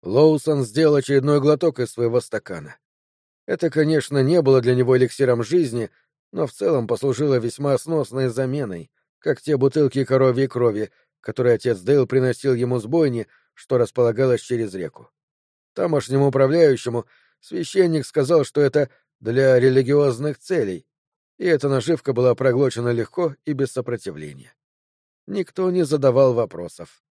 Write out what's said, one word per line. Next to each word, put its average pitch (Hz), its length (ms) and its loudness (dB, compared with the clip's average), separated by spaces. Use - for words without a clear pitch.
Лоусон 147 600 2
сделал 147 320 2
очередной 139 460 2
глоток 147 380 0
из 120 120 -4
своего 120 300 -2
стакана. 85 560 -10
Это, 170 240 -2
конечно, 147 540 0
не 165 180 2
было 135 200 4
для 123 140 2
него 127 220 2
эликсиром 123 460 0
жизни, 120 460 -2
но 160 160 -4
в - 40 -12
целом 151 360 -2
послужило 131 480 0
весьма 127 420 -2
сносной 135 500 -4
заменой, 123 640 -6
как 147 220 -4
те 147 160 0
бутылки 139 480 2
коровьей 131 420 2
крови, 107 440 -2
которые 120 340 0
отец 104 240 -2
Дейл 127 280 2
приносил 127 460 0
ему 123 260 -2
с 104 60 -10
бойни, 127 420 -2
что - 240 -4
располагалась 120 640 0
через 113 320 -6
реку. 87 360 -12
Тамошнему 139 540 0
управляющему 135 800 2
священник 170 680 -2
сказал, 147 380 0
что - 180 -2
это 143 280 0
для 127 400 2
религиозных 131 800 2
целей, 107 480 -4
и - 80 -8
эта 143 240 0
наживка 135 440 -2
была 123 220 2
проглочена 123 540 0
легко 139 460 -4
и 151 80 -4
без 135 180 -4
сопротивления. 78 840 -10
Никто 185 440 -4
не 180 120 0
задавал 135 500 4
вопросов. 87 800 -6